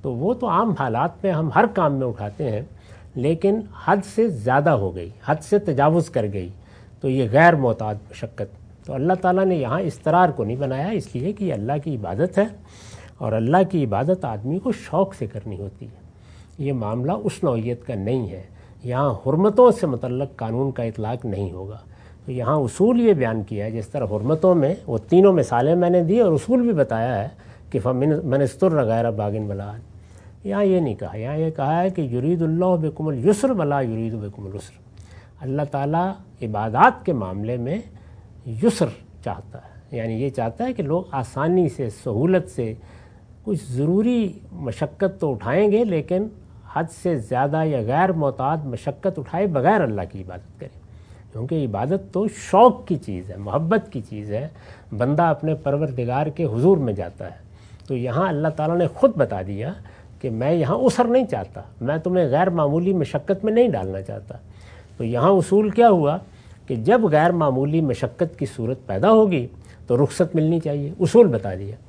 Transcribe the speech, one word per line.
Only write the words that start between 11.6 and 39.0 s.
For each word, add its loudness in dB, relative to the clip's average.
کی -4
عبادت -2
ہے 4
اور -4
اللہ 2
کی 0
عبادت -2
آدمی -6
کو -4
شوق -2
سے -8
کرنی -10
ہوتی -12
ہے۔ -20
یہ -4
معاملہ -4
اس -4
نوعیت -2
کا -8
نہیں -4
ہے۔ -14
یہاں -2
حرمتوں 4
سے -2
متعلق -4
قانون -4
کا -6
اطلاق -6
نہیں -4
ہوگا۔ -14
تو -10
یہاں 0
اصول 2
یہ 6
بیان 0
کیا -6
ہے، -6
جس -8
طرح -4
حرمتوں 2
میں 2
وہ -2
تینوں 8
مثالیں 2
میں 2
نے 4
دی 2
اور 4
اصول 2
بھی 2
بتایا 0
ہے -6
کہ -2
فمن، 0
من 0
استر 2
غیر 0
باغ -4
ولا -8
عاد۔ -14
یہاں 0
یہ 4
نہیں 0
کہا، -10
یہاں -6
یہ 0
کہا 0
ہے 0
کہ -4
یرید 0
اللہ 0
بکم 0
الیسر 2
ولا 0
یرید -2
بکم -10
العسر۔ -12
اللہ -4
تعالیٰ -2
عبادات 2
کے 0
معاملے -4
میں -4
یسر 0